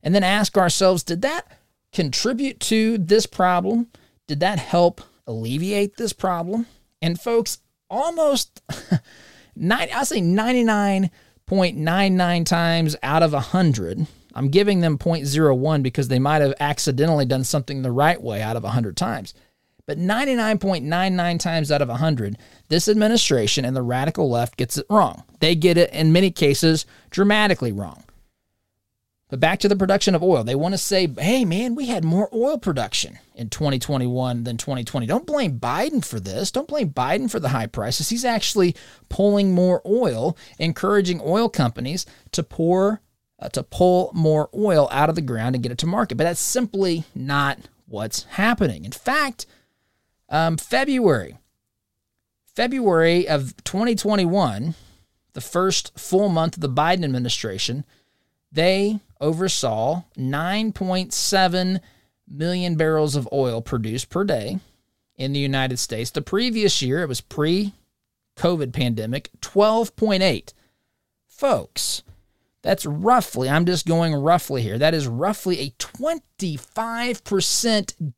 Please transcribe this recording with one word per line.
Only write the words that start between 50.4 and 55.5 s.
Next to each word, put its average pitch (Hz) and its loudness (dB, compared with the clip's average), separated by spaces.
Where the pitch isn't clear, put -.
February, 233 0
February 180 2
of 139 -4
twenty 233 0
twenty-one, 170 0
the 143 -12
first - -2